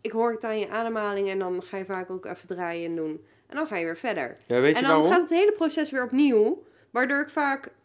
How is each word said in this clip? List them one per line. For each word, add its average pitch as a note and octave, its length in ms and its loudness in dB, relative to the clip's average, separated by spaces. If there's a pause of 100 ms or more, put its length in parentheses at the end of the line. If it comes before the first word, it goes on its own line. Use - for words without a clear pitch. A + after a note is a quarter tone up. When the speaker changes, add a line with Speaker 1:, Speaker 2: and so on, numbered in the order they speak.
Speaker 1:
Ik A3 100 -6
hoor A3+ 200 0
het A3 120 -8
aan A3 160 -4
je G3 100 -6
ademhaling G#3 600 -2
en F#3+ 100 -2
dan F3+ 240 -4
ga - 140 -10
je F#3+ 80 -8
vaak F#3 240 -8
ook F#3 160 -10
even - 220 -12
draaien E3+ 420 -6
en E3 60 -4
doen. D#3 300 -6 (220)
En - 80 -16
dan D4+ 120 -4
ga G#3 100 -6
je E3+ 80 -2
weer E3 120 -6
verder. F#3 380 -6 (120)
Speaker 2:
Ja, A#2+ 140 2
weet D3 140 6
Speaker 1:
En A#3+ 60 2
Speaker 2:
je C4+ 60 2
Speaker 1:
dan D4 80 6
Speaker 2:
waarom? D4+ 160 6
Speaker 1:
gaat F4+ 180 6
het E4+ 100 2
hele G#4 120 6
proces D#4+ 400 -2
weer C4+ 120 -2
opnieuw, B3+ 600 4 (280)
waardoor C4+ 300 0
ik D4 80 -6
vaak C#4 400 -2 (160)